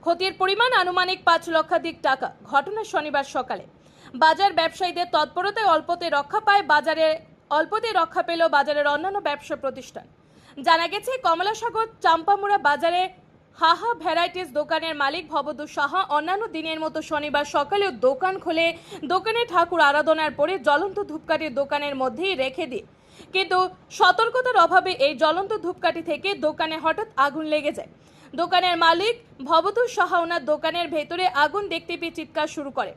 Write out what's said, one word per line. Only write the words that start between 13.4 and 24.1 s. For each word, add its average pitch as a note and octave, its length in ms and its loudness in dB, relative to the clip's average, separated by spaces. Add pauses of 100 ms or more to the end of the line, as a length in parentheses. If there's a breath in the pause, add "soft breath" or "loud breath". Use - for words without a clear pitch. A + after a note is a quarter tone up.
হাহা E4+ 320 2 (120)
ভ্যারাইটিস F4 440 -2 (120)
দোকানের D#4+ 360 -2
মালিক D4 280 -2 (100)
ভবদু C#4+ 340 -4
সাহা D#4+ 420 -2
অন্যান্য E4+ 340 0 (120)
দিনের D#4+ 280 -4
মতো D#4 180 -4
শনিবার D4 440 -2 (100)
সকালেও F#4 360 0 (160)
দোকান F#4 320 0
খুলে E4 280 0 (460 loud breath)
দোকানে A4 280 0 (100)
ঠাকুর E4+ 380 2
আরাধনার D4+ 500 2
পরে D#4 140 0 (140)
জ্বলন্ত E4+ 300 2 (120)
ধূপকাঠি D#4 380 -4 (120)
দোকানের C#4+ 360 -2
মধ্যেই C4 480 -2
রেখে C4+ 280 -4
দিয়ে, A3+ 140 -8 (500 loud breath)
কিন্তু F#4 220 0 (420)
সতর্কতার A4+ 680 4